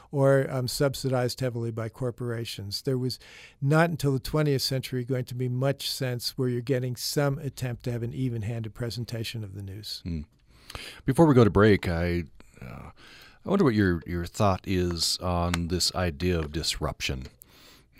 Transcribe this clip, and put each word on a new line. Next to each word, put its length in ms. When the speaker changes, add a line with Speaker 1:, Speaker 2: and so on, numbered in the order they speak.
Speaker 1:
or, 400
um, 160
subsidized 720
heavily 320
by 180
corporations. 920
There 160
was 220
not 260
until 220
the 80
twentieth 440
century 420
going 220
to 100
be 120
much 400
sense 480
where 120
you're 120
getting 360
some 420
attempt 460
to 80
have 100
an 100
even-handed 600
presentation 720
of 100
the 80
news. 420
Speaker 2:
Hmm. 180
Before 220
we 80
go 100
to 60
break, 360
I, 380
uh, 280
I 60
wonder 120
what 120
your, 320
your 180
thought 400
is 540
on 500
this 260
idea 440
of 120
disruption, 760